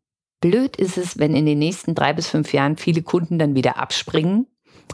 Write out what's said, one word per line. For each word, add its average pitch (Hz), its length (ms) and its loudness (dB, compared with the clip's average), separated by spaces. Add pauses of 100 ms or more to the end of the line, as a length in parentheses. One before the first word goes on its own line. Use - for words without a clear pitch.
(400)
Blöd 226 360 2
ist 185 220 -2
es, 180 200 -6
wenn 151 180 2
in 151 100 2
den 147 140 2
nächsten 165 360 -2
drei 143 180 2
bis 165 140 -6
fünf 156 260 -2
Jahren 147 240 2
viele 165 240 0
Kunden 170 380 0
dann 147 160 2
wieder 131 220 0
abspringen, 185 680 -2 (460)